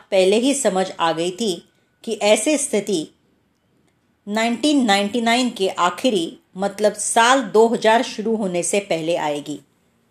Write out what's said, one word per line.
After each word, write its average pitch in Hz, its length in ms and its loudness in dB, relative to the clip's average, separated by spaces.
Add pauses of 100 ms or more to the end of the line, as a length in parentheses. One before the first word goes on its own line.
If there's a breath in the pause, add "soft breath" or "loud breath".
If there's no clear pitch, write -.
(100)
पहले 190 260 4
ही 262 180 2
समझ 190 320 0 (120)
आ 165 140 0
गई 165 180 -4
थी 185 380 -6 (360)
कि 226 80 -8
ऐसी 214 460 0
स्थिति 202 500 -4 (1200)
नाइनटीन 233 560 0
नाइंटी 202 360 0
नाइन 233 300 0
के 190 180 -2
आखिरी, 180 680 -2 (180)
मतलब 202 360 -2
साल 240 500 2
दो 220 260 4
हज़ार 233 340 2
शुरू 226 340 -4
होने 180 260 -2
से 202 180 -2
पहले 170 360 -2
आएगी। 147 440 -6 (500)